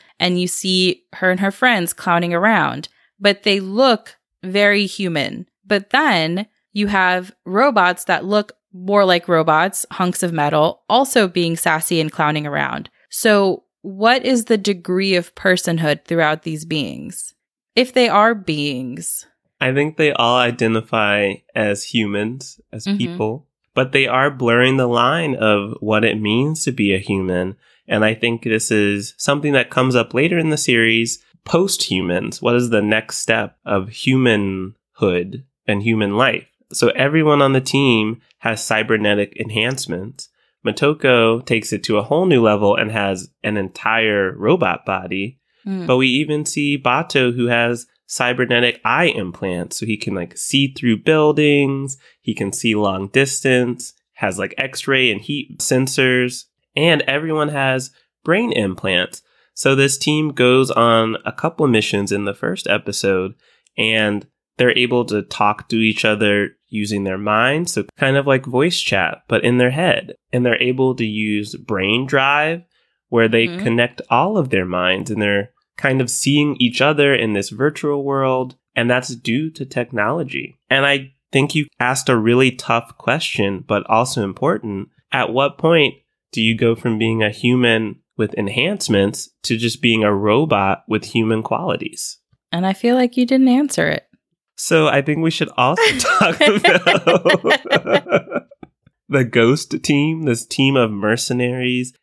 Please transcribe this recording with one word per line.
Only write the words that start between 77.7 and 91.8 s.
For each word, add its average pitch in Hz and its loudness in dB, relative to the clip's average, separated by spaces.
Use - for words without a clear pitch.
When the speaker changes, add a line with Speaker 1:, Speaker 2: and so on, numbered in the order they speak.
Speaker 2:
world. 131 -2
And 117 0
that's 127 -2
due 127 -4
to 143 -12
technology. 123 -6
And 135 2
I 139 -2
think 139 2
you 147 -2
asked 127 -2
a 127 4
really 120 4
tough - -4
question, 101 -4
but 104 -2
also 113 0
important. 101 -4
At 127 -2
what 139 0
point 160 2
do 117 -2
you 113 2
go 117 2
from 113 -2
being 110 0
a 104 0
human 117 0
with 107 -2
enhancements 107 -2
to 117 -4
just 113 -4
being 113 2
a 104 2
robot 104 0
with 107 -2
human 110 0
qualities? - -6